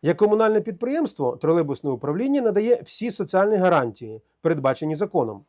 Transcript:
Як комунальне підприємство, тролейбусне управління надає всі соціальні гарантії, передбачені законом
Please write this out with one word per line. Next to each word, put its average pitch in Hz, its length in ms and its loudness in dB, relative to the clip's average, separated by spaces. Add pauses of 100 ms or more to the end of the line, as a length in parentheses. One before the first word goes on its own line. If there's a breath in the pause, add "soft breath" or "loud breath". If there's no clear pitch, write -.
Як 165 140 2
комунальне 214 440 4
підприємство, 220 760 -4
тролейбусне 151 540 0
управління 190 500 -2
надає 226 440 0
всі - 260 -8
соціальні 202 460 0
гарантії, 123 680 0 (180)
передбачені 151 540 0
законом 147 540 -4